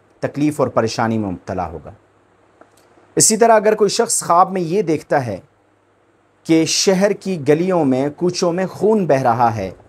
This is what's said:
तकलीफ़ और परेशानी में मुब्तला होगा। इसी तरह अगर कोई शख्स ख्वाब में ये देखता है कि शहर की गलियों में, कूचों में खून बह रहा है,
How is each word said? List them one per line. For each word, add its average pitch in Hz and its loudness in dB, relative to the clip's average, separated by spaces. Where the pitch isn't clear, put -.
तकलीफ़ 143 -4
और 127 0
परेशानी 113 -2
में 104 -4
मुब्तला 90 -8
होगा। 78 -14
इसी 208 2
तरह 226 6
अगर 214 2
कोई 214 0
शख्स - -2
ख्वाब 175 2
में 190 -4
ये 175 -2
देखता 151 -2
है 120 -6
कि 160 4
शहर 196 0
की 190 -6
गलियों 165 2
में, 131 0
कूचों 175 -2
में 180 -4
खून 202 0
बह 135 2
रहा 120 2
है, 104 -4